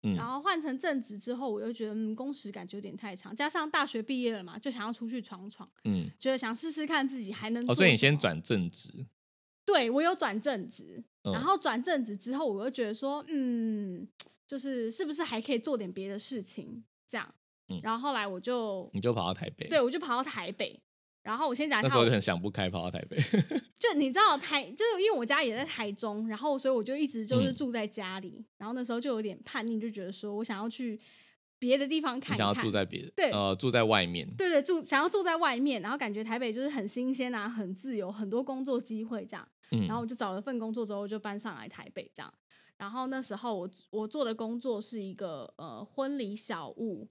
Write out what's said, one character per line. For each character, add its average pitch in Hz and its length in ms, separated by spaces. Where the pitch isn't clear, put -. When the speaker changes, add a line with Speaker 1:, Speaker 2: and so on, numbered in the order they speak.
Speaker 1:
嗯。 208 120
Speaker 2:
然 - 140
后 269 100
换 339 220
成 269 160
正 285 240
职 214 160
之 247 160
后， 254 160
我 208 100
又 226 140
觉 226 140
得， 214 80
嗯， 220 200
工 262 160
时 214 200
感 185 160
觉 202 100
有 202 40
点 202 140
太 208 200
长， 196 200
加 285 140
上 311 220
大 302 120
学 226 200
毕 254 180
业 233 120
了 196 100
嘛， 180 160
就 277 100
想 233 160
要 233 80
出 226 160
去 247 100
闯 196 300
闯， - 180
Speaker 1:
嗯。 185 220
Speaker 2:
觉 262 100
得 262 80
想 233 180
试 320 160
试 302 140
看 277 220
自 254 160
己 196 100
还 220 160
能 240 160
做 175 80
什 - 0
么。 - 0
Speaker 1:
哦， - 20
所 185 120
以 156 40
你 117 60
先 139 180
转 87 280
正 92 260
职。 - 380
Speaker 2:
对， 285 240
我 262 100
有 339 140
转 220 260
正 214 280
职， - 360
Speaker 1:
嗯。 - 100
Speaker 2:
然 233 80
后 359 160
转 247 240
正 285 220
职 214 120
之 233 200
后， 302 100
我 202 180
又 262 60
觉 262 160
得 208 80
说， 277 340
嗯， 226 800
就 277 120
是 247 320
是 - 120
不 302 80
是 311 120
还 226 180
可 254 100
以 247 60
做 262 180
点 180 160
别 190 160
的 196 120
事 240 200
情， 220 440
这 226 80
样。 - 160
Speaker 1:
嗯。 185 120
Speaker 2:
然 214 100
后 226 80
后 277 140
来 208 140
我 185 120
就 220 540
Speaker 1:
你 98 80
就 120 100
跑 107 140
到 92 80
台 - 160
北。 - 180
Speaker 2:
对， 311 140
我 247 80
就 311 100
跑 294 160
到 254 60
台 240 300
北。 - 280
然 220 120
后 302 120
我 247 80
先 302 120
讲 277 120
一 - 20
下 - 60
我 - 20
Speaker 1:
那 - 60
时 - 20
候 120 80
就 117 60
很 104 100
想 90 180
不 98 120
开， 95 180
跑 90 140
到 90 80
台 - 140
北。 - 120
<laughs> - 300
Speaker 2:
就 466 160
你 269 180
知 370 60
道 349 180
台-， 277 320
就 311 160
是 415 160
因 427 100
为 349 60
我 233 80
家 208 180
也 226 120
在 208 100
台 214 260
中， 214 360
然 214 100
后 269 220
所 269 100
以 262 40
我 226 100
就 254 120
一 294 120
直 226 180
就 247 160
是 269 100
住 254 200
在 220 160
家 190 320
里， 185 180
Speaker 1:
嗯。 220 80
Speaker 2:
然 208 100
后 240 40
那 254 100
时 240 100
候 240 80
就 277 80
有 226 100
点 208 240
叛 226 220
逆， 226 140
就 226 100
觉 208 160
得 185 60
说 208 240
我 214 80
想 208 160
要 220 100
去 226 320
别 247 180
的 277 120
地 311 120
方 285 200
看 - 160
一 - 20
看。 - 0
Speaker 1:
你 - 0
想 104 100
要 101 60
住 - 160
在 98 160
别 90 160
的， 87 140
Speaker 2:
对。 311 160
Speaker 1:
呃， 98 240
住 127 160
在 117 140
外 107 200
面。 87 320
Speaker 2:
对， 370 100
对， 349 140
住， 349 220
想 277 180
要 339 80
住 392 140
在 330 140
外 277 220
面， 262 220
然 208 100
后 269 60
感 220 160
觉 214 100
台 226 140
北 240 160
就 240 80
是 277 80
很 254 180
新 254 240
鲜 247 220
啊， 214 160
很 208 240
自 240 240
由， 190 140
很 202 180
多 240 140
工 262 200
作 262 160
机 220 240
会 226 220
这 - 100
样。 - 120
Speaker 1:
嗯。 214 160
Speaker 2:
然 220 80
后 240 60
我 233 40
就 240 100
找 208 160
了 190 80
份 247 200
工 220 120
作 220 140
之 208 80
后 202 140
就 214 100
搬 208 220
上 214 160
来 113 120
台 - 240
北 - 220
这 - 80
样。 80 100
然 196 100
后 254 200
那 269 120
时 233 160
候 220 220
我， 180 100
我 214 180
做 294 160
的 220 120
工 233 240
作 233 200
是 220 220
一 190 140
个， 160 420
呃， 135 260
婚 269 360
礼 208 160
小 165 340
物 214 420